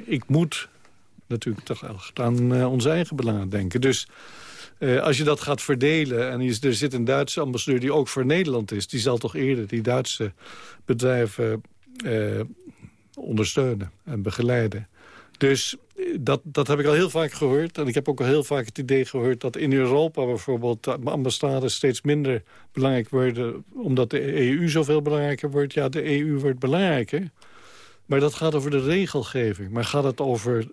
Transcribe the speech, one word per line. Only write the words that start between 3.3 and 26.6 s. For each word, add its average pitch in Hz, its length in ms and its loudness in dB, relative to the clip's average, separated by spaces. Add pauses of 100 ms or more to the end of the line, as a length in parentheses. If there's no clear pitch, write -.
denken. 98 320 -2
Dus, 131 260 2 (720)
eh, 131 240 2
als 147 160 2
je 151 60 0
dat 147 180 2
gaat 147 200 -2
verdelen 135 720 2
en 123 100 -2
je, 123 200 2
er 135 120 4
zit 127 200 -2
een 120 120 0
Duitse 139 360 0
ambassadeur 131 380 0
die 135 140 0
ook 143 140 2
voor 131 180 -2
Nederland 135 460 0
is... 101 160 -4
die 127 120 -4
zal 120 180 2
toch 117 180 -4
eerder 131 320 0
die 117 140 -2
Duitse 120 520 -2 (520)
bedrijven, 117 760 0 (440)
eh, 104 340 0 (760)
ondersteunen 110 760 -2 (120)
en 117 180 -6
begeleiden. 113 640 0 (500)
Dus, - 380 2 (200)
eh, 381 100 -4 (140)
dat, 139 240 0
dat 143 240 -2
heb 147 120 2
ik 143 60 2
al 147 80 4
heel 170 160 4
vaak 160 220 -2
gehoord. 147 460 0
En 147 100 -2
ik 120 60 -2
heb 135 140 0
ook 139 120 0
al 127 60 0
heel 139 180 4
vaak 135 220 -2
het 110 120 -14
idee 131 280 2
gehoord 123 360 0
dat 120 160 -4
in 139 160 0
Europa 135 520 2
bijvoorbeeld 120 580 -2
de 123 200 -2
ambassades 131 720 -2
steeds 131 260 -2
minder 143 420 0 (280)
belangrijk 131 380 0
worden, 123 540 0 (100)
omdat 131 360 0
de 139 320 -2
E 123 80 4
U 165 200 2
zoveel 151 320 2
belangrijker 147 500 0
wordt. 143 220 0
Ja, 139 160 0
de 151 200 -4
E 143 80 2
U 147 200 0
wordt 135 220 0
belangrijker... 151 720 0 (760)